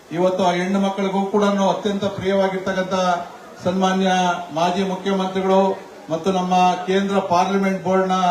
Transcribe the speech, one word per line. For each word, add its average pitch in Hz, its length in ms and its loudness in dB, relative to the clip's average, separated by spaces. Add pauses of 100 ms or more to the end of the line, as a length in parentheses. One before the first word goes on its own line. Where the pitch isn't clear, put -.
(120)
ಇವತ್ತು 185 320 2
ಆ 180 60 4
ಹೆಣ್ಣು 185 300 0
ಮಕ್ಕಳಿಗೂ 196 460 -2
ಕೂಡ 202 180 0
ಅತ್ಯಂತ 196 600 0
ಪ್ರಿಯವಾಗಿರ್ತಕ್ಕಂಥ 190 880 -2 (720)
ಸನ್ಮಾನ್ಯ 185 480 2 (400)
ಮಾಜಿ 180 300 0
ಮುಖ್ಯಮಂತ್ರಿಗಳು 190 960 0 (320)
ಮತ್ತು 165 220 -2
ನಮ್ಮ 185 220 0 (320)
ಕೇಂದ್ರ 196 320 0
ಪಾರ್ಲಿಮೆಂಟ್ 190 640 0
ಬೋರ್ಡ್‌ನ 185 280 2 (180)